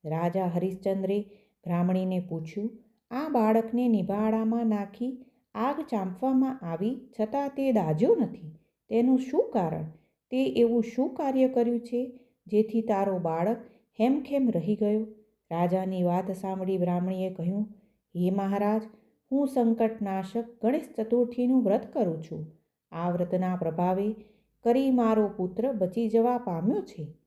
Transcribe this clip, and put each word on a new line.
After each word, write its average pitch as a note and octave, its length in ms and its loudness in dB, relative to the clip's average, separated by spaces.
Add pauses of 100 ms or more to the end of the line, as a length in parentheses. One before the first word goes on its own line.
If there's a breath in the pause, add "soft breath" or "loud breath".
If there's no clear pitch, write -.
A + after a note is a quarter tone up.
રાજા E3+ 400 0
હરિશ્ચંદ્રે F#3+ 800 -2 (380 soft breath)
બ્રાહ્મણીને F#3 560 0
પૂછ્યું, E3+ 500 -6 (420)
"આ C4 180 -6
બાળકને A3+ 580 2
નિભાડામાં A3 800 0
નાખી A3 580 -4 (300 loud breath)
આગ C#4 260 -2
ચાંપવામાં C4 800 0
આવી F3+ 500 -4 (100)
છતાં C#4 300 -2
તે C4+ 220 0
દાઝ્યો G3 440 4
નથી. - 360 -4 (380)
તેનું B3 300 4
શું C#4+ 340 0
કારણ? E3 300 0 (480 soft breath)
તે C4 140 2
એવું A#3 380 4
શું B3+ 300 -2
કાર્ય C4 340 2
કર્યું A#3+ 320 0
છે B3 400 -6 (280 loud breath)
જેથી A3 340 2
તારો G3 380 0
બાળક E3+ 380 0 (420 loud breath)
હેમખેમ C4+ 500 2
રહી G3+ 260 0
ગયો?" G#3+ 320 0 (440)
રાજાની F3+ 520 0
વાત F#3 280 0
સાંભળી F#3+ 460 -4
બ્રાહ્મણીએ F#3 560 -2
કહ્યું, G3 340 -4 (480 loud breath)
"હે F3+ 140 0
મહારાજ, G3+ 520 0 (500 soft breath)
હું C#4 160 2
સંકટનાશક A3+ 1000 0 (160)
ગણેશ C4 360 0
ચતુર્થીનું A#3+ 680 2
વ્રત G#3 300 0
કરું E3+ 280 0
છું. D#3 260 -10 (440)
આ F3 180 -4
વ્રતના F3+ 460 0
પ્રભાવે F3+ 600 0 (480 loud breath)
કરી C4 280 4
મારો A3 360 4
પુત્ર G3 460 -2
બચી G#3+ 360 0
જવા A#3 280 4
પામ્યો G#3+ 440 0
છે." - 260 -12 (200)